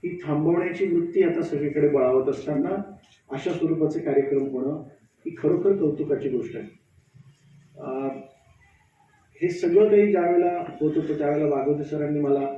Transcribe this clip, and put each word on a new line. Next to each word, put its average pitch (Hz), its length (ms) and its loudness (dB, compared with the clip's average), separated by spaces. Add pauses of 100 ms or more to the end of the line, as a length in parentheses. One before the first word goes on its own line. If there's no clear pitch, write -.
ही 175 200 -8
थांबवण्याची 170 600 0
वृत्ती 170 360 0
आता 165 200 2
सगळीकडे 147 460 0
बळावत 131 400 2
असताना 160 540 -2 (480)
अशा 139 220 -4
स्वरूपाचे 156 480 0
कार्यक्रम 139 480 0
होणं 131 340 -4 (440)
ही 165 160 -10
खरोखर 180 300 2
कौतुकाची 143 560 -2
गोष्ट 117 280 -4
आहे. 104 80 -10 (1160)
अं, 135 280 -6 (1300)
हे 349 60 0
सगळं 196 400 4
काही 202 220 6
ज्यावेळेला 175 540 2 (160)
होत 151 160 2
होतं, 151 220 -2
त्यावेळेला 147 380 0
वाघोते 147 280 0
सरांनी 147 360 -2
मला 139 380 0